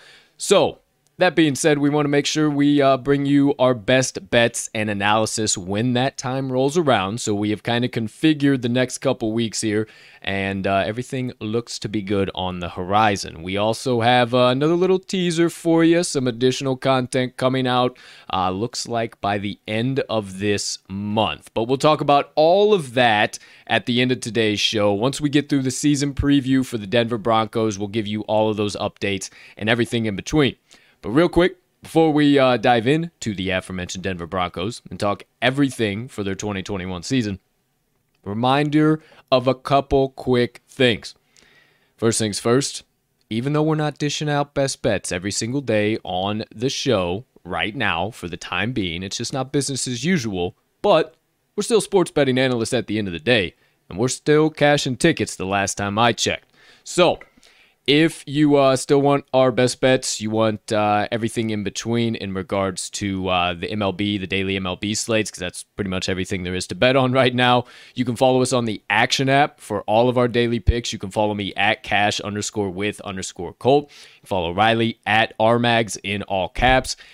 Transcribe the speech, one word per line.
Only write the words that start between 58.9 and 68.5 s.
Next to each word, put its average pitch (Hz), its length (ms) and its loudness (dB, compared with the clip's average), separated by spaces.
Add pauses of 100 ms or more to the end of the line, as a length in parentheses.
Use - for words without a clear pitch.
want 143 220 2 (100)
our 131 160 6
best 123 300 0
bets, 131 400 0
you 107 100 -4
want, 110 440 -2
uh, 104 360 2
everything 113 420 -4
in 104 120 -4
between 117 520 -2
in 98 180 -8
regards 95 560 -4
to, 95 400 -4
uh, 90 240 0
the 87 180 -8
M 107 100 -4
L 95 120 0
B, 104 240 -2
the 92 100 -6
daily 95 300 -2
M 95 100 -4
L 90 80 -4
B 104 180 -4
slates, 110 380 -2
'cause - 80 -18
that's 90 240 -10
pretty - 260 -8
much 92 200 -4
everything 92 340 -4
there 90 100 -4
is 90 140 -6
to 101 80 -8
bet 127 220 2
on 127 160 2
right 131 200 4
now, 123 300 2 (320)
you 127 80 -4
can 120 140 -4
follow 131 240 4
us 127 100 0